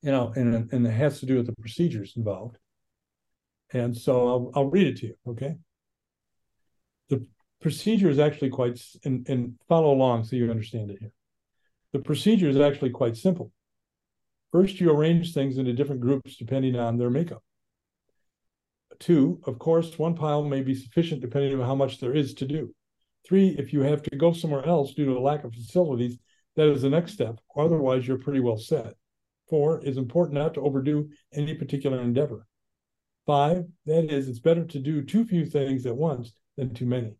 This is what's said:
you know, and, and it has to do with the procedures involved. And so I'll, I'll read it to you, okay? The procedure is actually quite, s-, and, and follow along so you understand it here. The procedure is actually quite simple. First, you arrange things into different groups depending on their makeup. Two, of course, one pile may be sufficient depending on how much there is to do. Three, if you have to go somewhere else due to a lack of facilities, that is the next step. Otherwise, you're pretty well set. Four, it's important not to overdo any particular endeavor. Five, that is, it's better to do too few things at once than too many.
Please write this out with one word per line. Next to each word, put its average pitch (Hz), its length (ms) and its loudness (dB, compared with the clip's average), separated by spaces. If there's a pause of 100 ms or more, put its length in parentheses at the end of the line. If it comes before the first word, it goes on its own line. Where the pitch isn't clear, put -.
you 147 80 -2
know, 123 260 0
and, 117 340 0
and 120 160 2
it 117 40 2
has 139 300 0
to 131 60 -10
do 131 100 2
with 123 100 0
the 113 80 -8
procedures 113 600 -4
involved. 107 420 -6 (1120)
And 120 240 -2
so 123 320 2
I'll, 123 260 0
I'll 139 160 2
read 180 180 4
it 120 100 -4
to - 80 -10
you, 110 80 -12 (140)
okay? 135 280 -8 (1500)
The 117 180 -2 (360)
procedure 190 480 2
is 135 80 2
actually 147 320 2
quite, 123 220 -2
s-, - 320 -16
and, 127 260 -4
and 123 240 -4 (120)
follow 160 280 4
along 123 300 2
so 120 120 -6
you 120 140 2
understand 110 400 -6
it 98 100 -14
here. 107 140 -16 (760)
The 139 80 -2
procedure 180 480 2
is 139 120 4
actually 143 300 4
quite 117 260 -2
simple. - 340 -2 (1000)
First, 190 300 2
you 175 100 6
arrange 165 420 4
things 135 240 -2
into 127 160 0
different 135 300 -2
groups 131 340 -2
depending 131 400 -2
on 117 220 -2
their 120 100 0
makeup. 156 340 -2 (1600)
Two, 165 460 4
of 117 140 -8
course, 165 400 0
one 165 160 0
pile 151 300 -2
may 139 160 -2
be 135 140 -2
sufficient 160 480 -2
depending 135 360 -2
on 123 80 -2
how 131 80 0
much 135 240 -2
there 127 160 -4
is 143 200 0
to 135 120 -6
do. 143 280 -6 (520)
Three, 190 320 4
if - 140 -6
you 147 80 2
have 147 220 2
to - 140 -8
go 165 160 4
somewhere 151 340 -4
else 156 280 2
due 151 120 0
to 127 120 0
a - 20 -2
lack 143 240 0
of 117 100 -12
facilities, 123 640 -2 (380)
that 151 120 6
is 135 140 2
the 135 80 2
next 170 220 0
step. 113 280 -6 (160)
Otherwise, 139 500 2
you're 131 120 -2
pretty 139 220 -2
well 117 180 0
set. 113 360 -4 (540)
Four, 160 360 0
it's 135 140 -4
important 143 400 0
not 160 160 -2
to 143 60 -6
overdo 147 480 0 (240)
any 151 220 -4
particular 135 460 -4
endeavor. 120 460 -2 (800)
Five, 151 380 2 (220)
that 160 180 2
is, 139 240 -4
it's 120 100 -8
better 165 260 2
to - 140 -8
do 143 240 -2
too 220 220 2
few 170 220 0
things 135 400 -2
at 123 100 -4
once 135 360 -4 (240)
than 120 180 -6
too 123 120 -6
many. 123 340 -2